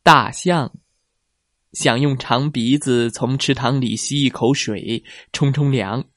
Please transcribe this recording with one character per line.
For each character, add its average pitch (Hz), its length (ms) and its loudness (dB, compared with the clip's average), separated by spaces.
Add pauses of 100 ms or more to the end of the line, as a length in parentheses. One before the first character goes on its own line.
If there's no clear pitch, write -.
大 135 300 6
象 170 420 -2 (960)
想 123 280 0
用 139 180 0
长 135 340 -2
鼻 127 260 0
子 120 340 0
从 127 260 -2
池 135 160 0
塘 127 260 0
里 113 160 -2
吸 139 280 -2
一 127 60 2
口 123 240 2
水， 110 520 -6 (260)
冲 139 220 0
冲 143 180 0
凉。 113 320 -4 (140)